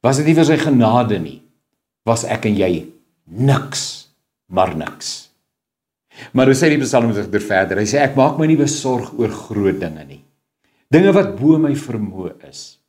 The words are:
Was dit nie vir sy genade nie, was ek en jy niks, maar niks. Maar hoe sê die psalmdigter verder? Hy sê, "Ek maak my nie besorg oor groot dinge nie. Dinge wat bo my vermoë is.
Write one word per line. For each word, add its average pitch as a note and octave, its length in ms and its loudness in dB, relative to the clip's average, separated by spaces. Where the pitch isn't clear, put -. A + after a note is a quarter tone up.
Was C3+ 160 2
dit D3+ 80 0
nie D#3+ 80 4
vir D#3+ 100 6
sy D#3 140 2
genade A#2 580 2
nie, D#2+ 200 -12
was A2+ 220 -2
ek A2+ 180 -4
en G#2 100 0
jy F#2 140 0
niks, C3 560 -2
maar F#2 300 0
niks. - 500 -12
Maar C3 160 4
hoe C3+ 80 4
sê D#3+ 140 4
die D3 100 2
psalmdigter G#2+ 600 0
verder? G2 380 0
Hy G#2+ 40 0
sê, C3+ 160 0
"Ek C#3 140 0
maak C#3+ 240 2
my D#3 80 2
nie D#3 100 4
besorg C3 640 -2
oor A2 100 0
groot G2 500 -4
dinge D#2+ 260 -10
nie. C2+ 180 -20
Dinge F#3 240 6
wat G3 240 2
bo D#3 200 4
my D3 160 0
vermoë G2 760 -8
is. - 280 -20